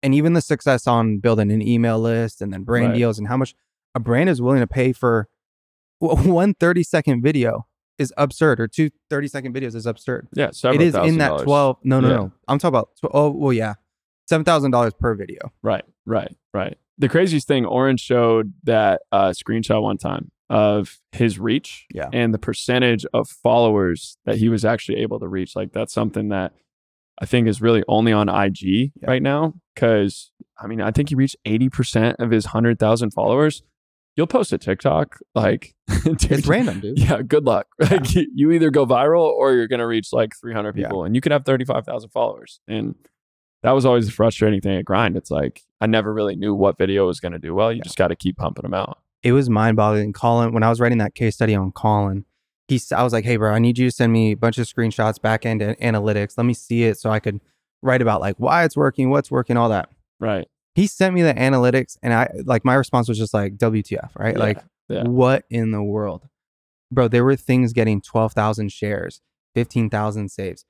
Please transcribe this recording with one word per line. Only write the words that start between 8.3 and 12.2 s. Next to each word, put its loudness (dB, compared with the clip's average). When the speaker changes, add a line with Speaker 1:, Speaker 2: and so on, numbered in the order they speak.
Speaker 1:
or -4
two -2
thirty-second -6
videos -8
is -8
absurd. -8
Speaker 2:
Yeah, -2
several 0
Speaker 1:
It 6
is 2
in 2
Speaker 2:
thousand 2
Speaker 1:
that 2
Speaker 2:
dollars. -2
Speaker 1:
twelve, 2
no, 2
no, 4
Speaker 2:
Yeah. 2
Speaker 1:
no. -4